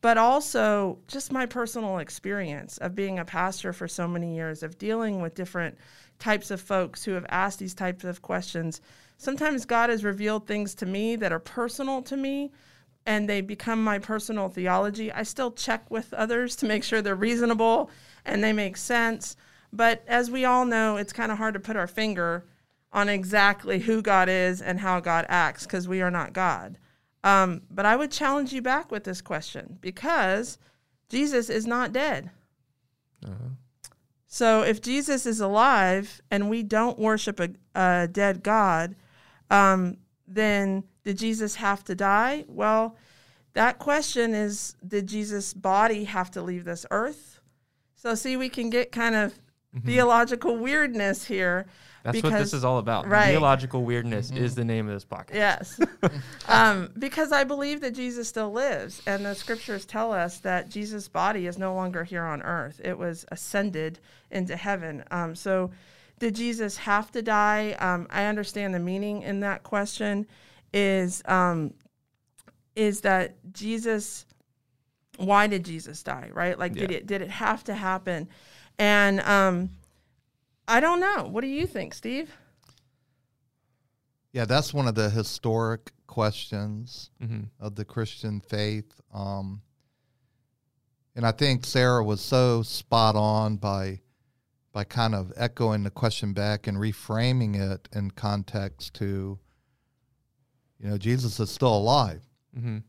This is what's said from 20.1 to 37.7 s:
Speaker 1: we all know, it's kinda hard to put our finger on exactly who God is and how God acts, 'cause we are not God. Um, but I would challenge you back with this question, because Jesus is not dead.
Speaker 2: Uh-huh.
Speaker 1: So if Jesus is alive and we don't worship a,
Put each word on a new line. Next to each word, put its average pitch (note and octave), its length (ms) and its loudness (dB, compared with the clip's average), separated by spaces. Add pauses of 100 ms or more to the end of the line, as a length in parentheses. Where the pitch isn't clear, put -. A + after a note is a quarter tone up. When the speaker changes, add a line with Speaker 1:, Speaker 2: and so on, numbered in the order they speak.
Speaker 1:
we B3+ 140 0
all B3+ 180 6
know, A3 340 2
it's G3+ 140 -4
kinda A3+ 240 -2
hard A3 200 -2
to G3 40 -4
put G#3+ 160 -6
our F#3 120 0
finger F3 580 -2 (480)
on G3+ 160 2
exactly G3 680 2
who A3 220 2
God F#3+ 280 4
is F#3 320 2
and F3+ 180 -2
how F#3 220 0
God E3 260 2
acts, E3 380 0
'cause F3+ 220 -4
we F#3 140 -2
are F3+ 100 0
not E3+ 200 -4
God. D3+ 460 -2 (480)
Um, F#3+ 440 6
but G3 160 -2
I A3 120 6
would D4 140 -2
challenge C#4 420 0
you B3+ 80 -6
back C4+ 300 -2
with G#3 120 -6
this F#3 180 -8
question, - 600 -10
because G#3+ 760 -2 (520)
Jesus B3+ 400 0
is A3 180 -2
not A#3+ 240 -2
dead. B3+ 380 -2 (960)
Speaker 2:
Uh-huh. A2+ 240 -10 (800)
Speaker 1:
So A3 360 4
if A3 180 2
Jesus C4+ 440 0
is A3+ 140 0
alive G3+ 840 4 (100)
and G3+ 180 0
we A3+ 140 -2
don't A3 340 0
worship G#3+ 420 0
a, F3 100 0 (260)